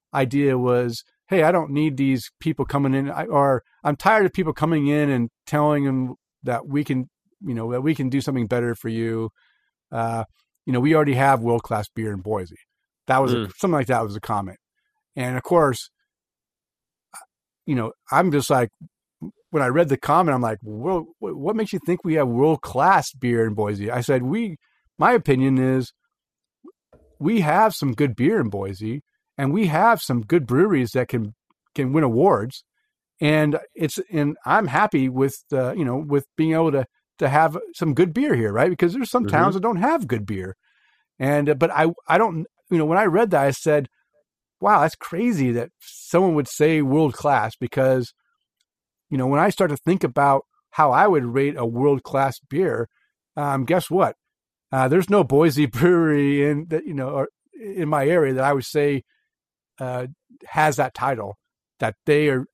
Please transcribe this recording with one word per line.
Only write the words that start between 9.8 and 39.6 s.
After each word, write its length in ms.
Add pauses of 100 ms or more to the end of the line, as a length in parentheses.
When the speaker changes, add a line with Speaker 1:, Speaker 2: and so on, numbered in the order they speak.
Speaker 1:
Uh, 340 (420)
you 60
know, 80
we 140
already 200
have 260
world-class 540
beer 180
in 80
Boise." 380 (500)
That 140
was 100
a, 40
Speaker 2:
Mm. 220
Speaker 1:
something 200
like 100
that 160
was 120
a 40
comment. 380 (580)
And 200
of 60
course, 480 (1800)
you 80
know, 180 (180)
I'm 200
just 200
like, 200 (800)
when 120
I 60
read 200
the 80
comment, 380
I'm 80
like, 200
"Well, 440 (120)
wh-, 180
what 200
makes 160
you 120
think 200
we 100
have 140
world-class 840
beer 340
in 80
Boise?" 360
I 120
said, 200
"We, 340 (420)
my 140
opinion 460
is 340 (1300)
we 220
have 340
some 180
good 240
beer 240
in 100
Boise, 520 (360)
and 140
we 160
have 340
some 200
good 240
breweries 460
that 160
can, 260 (400)
can 180
win 120
awards." 600 (560)
And 380 (160)
it's, 240 (140)
and 320
I'm 220
happy 420
with 400
the, 280
you 80
know, 120
with 300 (100)
being 160
able 200
to, 120 (360)
to 80
have 280 (180)
some 200
good 180
beer 220
here, 180
right? 160
Because 240
there's 180
some 140
Speaker 2:
Mm-hmm. 120
Speaker 1:
towns 180
that 80